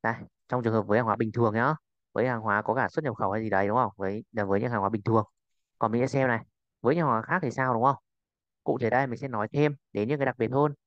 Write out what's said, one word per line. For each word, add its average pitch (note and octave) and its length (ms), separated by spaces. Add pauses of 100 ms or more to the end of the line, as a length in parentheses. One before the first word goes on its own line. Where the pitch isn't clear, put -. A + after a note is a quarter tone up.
Đây, A2+ 120 (340)
trong B2+ 140
trường A2+ 120
hợp A2 120
với G#2 120
hàng A#2+ 80
hóa G#2 100
bình A2+ 160
thường A2+ 220
nhá. B2+ 200 (380)
Với B2 160
hàng A#2 120
hóa G#2+ 220
có A2 120
cả A#2+ 140
xuất D#3 160
nhập A#2+ 120
khẩu G2 160
hay A2 100
gì A2 80
đấy G2 180
đúng G#2+ 80
không? A#2+ 200
Với, G2 360
với G2+ 280
những A#2+ 100
hàng A2 100
hóa G2 80
bình G#2+ 140
thường. A2 220 (540)
Còn A2 140
mình A#2+ 100
sẽ C3+ 40
xem C3 220
này. A2+ 160 (360)
Với B2 140
những E3+ 100
hàng C3 80
hóa A2 100
khác E3+ 200
thì B2+ 80
sao C3 240
đúng A2+ 100
không? C3+ 120 (680)
Cụ A#2+ 140
thể A2+ 120
đây C3 160
mình A#2 120
sẽ C#3 100
nói G#2+ 240
thêm D3 240 (160)
đến G#2 160
những C#3+ 100
cái C3+ 80
đặc B2 120
biệt A2+ 140
hơn. C#3+ 220 (120)